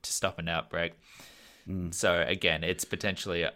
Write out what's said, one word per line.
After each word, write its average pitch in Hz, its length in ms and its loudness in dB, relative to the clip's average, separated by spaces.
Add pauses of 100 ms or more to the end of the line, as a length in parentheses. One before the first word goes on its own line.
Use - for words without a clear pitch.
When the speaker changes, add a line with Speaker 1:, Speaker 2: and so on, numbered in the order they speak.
Speaker 1:
to - 100 -6
stop - 260 0
an 82 100 -4
outbreak. 82 460 -2 (760)
Speaker 2:
Mm. 90 240 -2
Speaker 1:
So 87 340 4
again, 82 380 2
it's 87 220 0
potentially 92 560 -2
a, 80 140 0